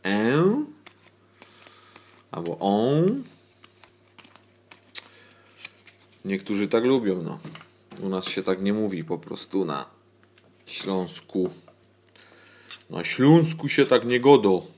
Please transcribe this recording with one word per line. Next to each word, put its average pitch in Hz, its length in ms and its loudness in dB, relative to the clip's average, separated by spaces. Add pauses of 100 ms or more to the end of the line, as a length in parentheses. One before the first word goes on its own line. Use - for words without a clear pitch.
E? 147 600 2 (1700)
Albo 85 280 -6
on? 147 640 0 (3000)
Niektórzy 98 420 -4
tak 113 160 0
lubią, 113 380 0
no. - 180 -10 (600)
U 98 80 -6
nas 92 160 -4
się - 180 -6
tak 95 180 -2
nie 101 120 0
mówi 98 300 -4
po 82 140 -6
prostu 92 480 -6
na 71 200 -8 (800)
Śląsku. 92 840 -6 (1400)
Na 85 140 -8
Śląsku 156 680 4
się 139 160 4
tak 120 200 2
nie 123 140 0
godo. 110 440 6 (140)